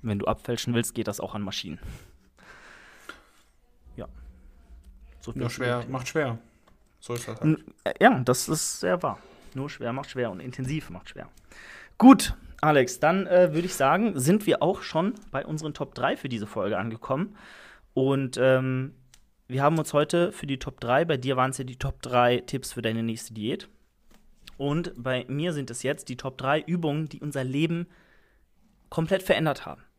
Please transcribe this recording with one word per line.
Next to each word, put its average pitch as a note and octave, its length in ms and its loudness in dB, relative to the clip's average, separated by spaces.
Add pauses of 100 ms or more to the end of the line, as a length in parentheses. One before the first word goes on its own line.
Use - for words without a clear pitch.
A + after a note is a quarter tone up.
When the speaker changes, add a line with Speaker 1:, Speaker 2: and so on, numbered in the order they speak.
Speaker 1:
Wenn G#2 160 -2
du G2+ 80 -2
abfälschen A#2+ 480 -4
willst, A#2 200 0
geht G#2+ 140 -4
das G2+ 120 -6
auch - 140 -8
an G#2 80 -6
Maschinen. F#2+ 360 -8 (2250)
Ja. - 120 -14 (1120)
So A#2+ 120 -12
viel C3 80 -6
Speaker 2:
Nur B2 80 -2
Speaker 1:
zu - 80 -6
Speaker 2:
schwer, B2 220 -2
Speaker 1:
dem A#2 80 -8
Thema. C3 120 -6
Speaker 2:
macht B2 100 -8
schwer. C3 300 -2 (640)
So - 140 -8
ist A#2+ 140 -8
das - 120 -12
halt. - 20 -8
Speaker 1:
N-, D#3 220 4 (200)
äh, - 160 -2
ja, G3 200 6
das B2+ 280 0
ist - 320 -4
sehr F3+ 220 0
wahr. B2 160 -6 (360)
Nur C3+ 160 -8
schwer A#2 220 -6
macht C3+ 180 -8
schwer B2 200 -4
und F#2 100 -10
intensiv C3 500 -6
macht F2 180 -16
schwer. - 200 -14 (680)
Gut, - 360 10 (260)
Alex, C#3+ 400 4
dann, F3+ 260 2
äh, F3+ 280 6
würde E3+ 120 0
ich F#3 80 -6
sagen, E3+ 440 2
sind E3+ 280 4
wir - 160 2
auch F#3 200 0
schon F#3 320 0 (160)
bei - 160 -4
unseren D#3 260 -6
Top C#3 220 -8
drei C#3+ 220 0
für - 120 -10
diese A2 180 -4
Folge G2+ 320 -2
angekommen. A2+ 580 -4 (580)
Und, C3+ 440 0
ähm, C3 560 2 (540)
wir B2+ 140 -2
haben D#3 160 4
uns D3+ 140 -2
heute D#3 400 2
für - 140 -12
die C3 120 -4
Top - 220 -10
drei, B2+ 240 2
bei D#3+ 120 0
dir B2+ 200 -2
waren's C3 220 0
ja C3+ 60 -6
die B2+ 140 -12
Top - 240 -6
drei B2 360 4
Tipps - 340 -8
für A#2+ 100 -8
deine A2+ 200 -2
nächste A2+ 300 -6
Diät. A2 360 -4 (920)
Und D3+ 380 -2
bei B2+ 320 -2
mir D3 240 -2
sind C#3+ 180 -6
es A#2 120 -10
jetzt D3 260 -4
die B2 80 -8
Top C3 220 -8
drei C3+ 220 0
Übungen, D#3+ 480 -2
die - 120 -14
unser C#3 240 -4
Leben D#3+ 420 0 (1040)
komplett F#3+ 340 0
verändert D3+ 440 2
haben. - 160 -14 (160)